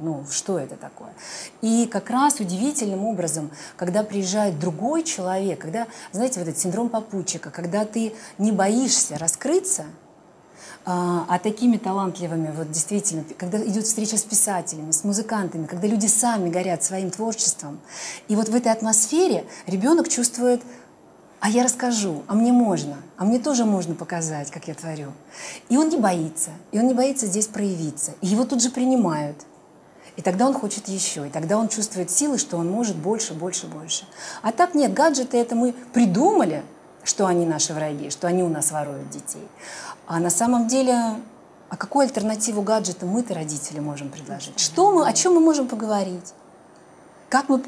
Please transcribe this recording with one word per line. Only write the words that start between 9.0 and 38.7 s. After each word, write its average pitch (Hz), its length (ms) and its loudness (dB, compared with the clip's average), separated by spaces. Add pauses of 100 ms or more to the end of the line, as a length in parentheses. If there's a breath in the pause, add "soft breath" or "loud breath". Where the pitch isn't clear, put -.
раскрыться, 262 680 0 (1000 loud breath)
а, 175 440 0
а 180 100 2
такими 214 380 2
талантливыми, 175 800 -2
вот 156 160 -6
действительно, 165 520 -2 (140)
когда 180 200 -4
идёт 214 260 0
встреча 220 320 -2
с 202 60 2
писателями, 165 680 0
с - 140 0
музыкантами, 202 600 -2
когда 175 200 -4
люди 214 200 2
сами 208 440 2
горят 180 320 -2
своим 190 280 -4
творчеством, - 680 -4 (500 loud breath)
и 208 80 2
вот 214 120 2
в 220 60 0
этой 240 180 4
атмосфере 226 720 2 (220 loud breath)
ребёнок 262 420 4
чувствует: 240 540 0 (760 loud breath)
«А 202 80 0
я 240 160 4
расскажу, 214 640 0
а 202 60 -2
мне 233 180 6
можно, 220 440 4 (200)
а 185 80 -2
мне 233 140 4
тоже 240 260 2
можно 180 300 2
показать, 160 560 -6
как - 180 -12
я 156 60 -8
творю». 156 380 -10 (580 loud breath)
И 240 60 2
он 320 140 4
не 330 80 0
боится, 175 520 0 (220)
и 208 60 0
он 240 80 4
не 262 80 4
боится 262 320 0
здесь 208 200 0
проявиться, 170 680 -4 (100)
и 190 40 -2
его 214 180 4
тут 240 180 0
же 247 80 2
принимают. 180 640 2 (800 loud breath)
И 170 60 -12
тогда 190 240 2
он 269 80 4
хочет 214 340 -6
ещё, 180 360 -4
и 143 60 -8
тогда 165 280 0
он 226 100 2
чувствует 185 420 -4
силы, 285 280 2
что - 200 -4
он 170 120 0
может 208 260 0
больше, 185 380 -2
больше, 175 320 -6
больше. 160 380 -8 (380 loud breath)
А 220 100 0
так 359 220 2
нет, 269 200 4
гаджеты — 262 440 2
это 240 160 0
мы 240 180 2 (220 loud breath)
придумали, 226 680 4 (420)
что - 220 2
они 175 200 4
наши 160 260 0
враги, 147 380 -4
что - 160 -4
они 180 160 4
у 170 60 2
нас 151 240 0